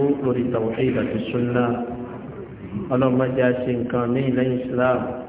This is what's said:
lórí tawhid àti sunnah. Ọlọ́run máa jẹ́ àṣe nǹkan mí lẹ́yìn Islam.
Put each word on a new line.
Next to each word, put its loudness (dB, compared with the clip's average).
lórí 2
tawhid 0
àti 0
sunnah. 0
Ọlọ́run 4
máa 2
jẹ́ 2
àṣe 2
nǹkan 0
mí 2
lẹ́yìn 2
Islam. 2